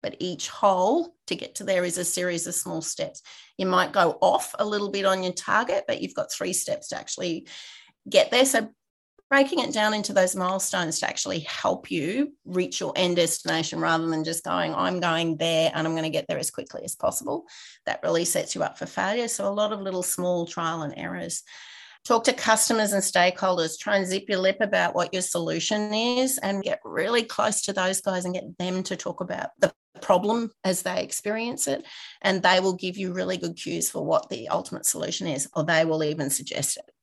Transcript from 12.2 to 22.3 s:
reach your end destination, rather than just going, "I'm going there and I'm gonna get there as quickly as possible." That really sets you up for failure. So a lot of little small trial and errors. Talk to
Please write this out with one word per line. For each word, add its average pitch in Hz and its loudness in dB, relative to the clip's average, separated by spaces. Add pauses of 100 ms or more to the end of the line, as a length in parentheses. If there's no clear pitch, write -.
reach 180 -2
your - -4
end 175 2
destination, 165 0
rather 165 2
than 160 0
just 165 -4
going, 170 0
"I'm 185 0
going 165 0
there 165 2
and 160 0
I'm 165 0
gonna 160 -2
get 160 -2
there 156 -2
as - -4
quickly - -10
as - -8
possible." - -2 (420)
That - -4
really 165 2
sets - -2
you - -2
up - -4
for 156 -8
failure. 208 -2
So 202 -4
a 196 0
lot 208 0
of 208 -6
little 185 -4
small 180 0
trial 165 -4
and 147 -6
errors. 175 -8 (640)
Talk 233 4
to - 4